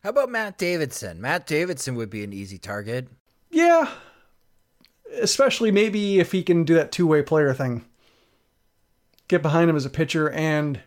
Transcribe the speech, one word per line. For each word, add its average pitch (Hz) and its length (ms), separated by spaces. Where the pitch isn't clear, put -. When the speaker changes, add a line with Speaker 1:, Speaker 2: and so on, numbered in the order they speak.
Speaker 1:
How 202 60
about 254 200
Matt 220 280
Davidson? 139 600
Matt 151 260
Davidson 151 500
would 113 140
be 104 140
an 101 80
easy 98 260
target. 107 500
Speaker 2:
Yeah. 330 400
Especially 233 500
maybe 202 480
if 175 140
he 185 100
can 170 220
do 165 100
that 160 160
two-way 156 320
player 147 300
thing. 127 320
Get 175 140
behind 165 280
him 156 60
as 139 80
a 135 60
pitcher 156 400
and 151 560